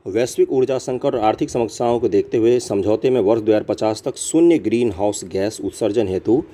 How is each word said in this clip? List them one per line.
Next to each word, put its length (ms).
वैश्विक 440
ऊर्जा 260
संकट 280
और 100
आर्थिक 340
समस्याओं 500
को 100
देखते 280
हुए 220
समझौते 500
में 120
वर्ष 200
दो 100
हज़ार 120
पचास 420
तक 120
शून्य 400
ग्रीन 340
हाउस 340
गैस 360
उत्सर्जन 460
हेतु 360